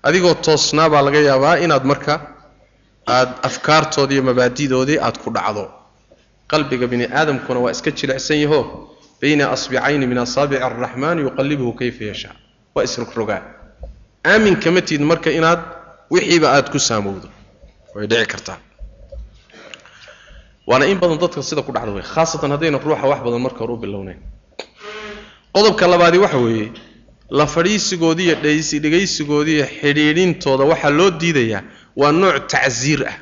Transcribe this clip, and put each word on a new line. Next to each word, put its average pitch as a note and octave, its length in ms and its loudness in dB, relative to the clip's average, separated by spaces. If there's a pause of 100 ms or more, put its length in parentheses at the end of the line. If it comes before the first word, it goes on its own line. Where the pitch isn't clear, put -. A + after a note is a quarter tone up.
Adigoo F3 320 2
toosnaa D#3 560 2
baa D3 120 4
laga C#3+ 180 4
yaabaa C#3+ 380 4
inaad D3 260 2
marka C#3+ 300 0 (920)
aad B2+ 220 2 (140)
afkaartoodii D3 720 0
iyo C3+ 80 2
mabaadi'doodii C3 760 2
aad A#2 200 -2
ku - 120 -8
dhacdo. G2+ 400 -4 (800)
Qalbiga C#3 380 0
bini A#2+ 200 -2
aadamkuna C3+ 540 -2
waa B2 120 0
iska - 180 -4
jilicsan C#3+ 460 -4
yaho, D3 540 0 (320)
"bayna C#3+ 280 2
asbicayni B2+ 560 -2
min B2 120 0
asaabici C3 440 0
arraxmaani B2+ 600 -4
yuqallibuhu C3+ 500 -2
kayfa A#2 320 -6
yashaa." - 300 -12 (400)
Waa - 100 0
isrogrogaa. A2 580 -6 (840)
Aamin G3+ 360 4
kama F3 220 2
tihid D#3 180 -4
marka D#3+ 300 2
inaad E3 300 2 (500)
wixiiba E3 420 2
aad C#3 180 4
ku D3 80 -4
saamowdo. G2 500 -4 (680)
Way G#2 120 -8
dhici A2+ 200 2
kartaa. - 320 -12 (2000)
Waana C3+ 200 4
in G3 120 2
badan E3+ 200 2
dadka E3+ 240 -2
sida D3+ 200 -4
ku B2 100 -10
dhacda A2 200 -4
way, F#2+ 100 -8
khaasatan D#3+ 480 -2
haddayna D3 280 0
ruuxa C#3+ 280 -2
wax C#3 180 2
badan A#2+ 160 -2
marka B2+ 180 -4
hore A#2 140 -6
u A#2 40 -6
bilownayn. G2 420 -10 (1400)
Qodobka G#3 320 4
labaadi F3 320 6
waxa D3+ 200 2
weeye, A2+ 340 -2 (580)
la D3 160 2
fadhiisigoodii E3+ 800 0
iyo E3 160 4
dhegeysi-, D3+ 380 0
dhegeysigoodii D3+ 760 0
iyo C3+ 100 0 (140)
xidhiidhintooda D3+ 840 2
waxa D#3 260 2
loo F3 200 4
diidayaa C#3 520 -2 (340)
waa D3 160 4
nooc E3 360 2
tacsiir C3+ 600 -2
ah. - 140 -12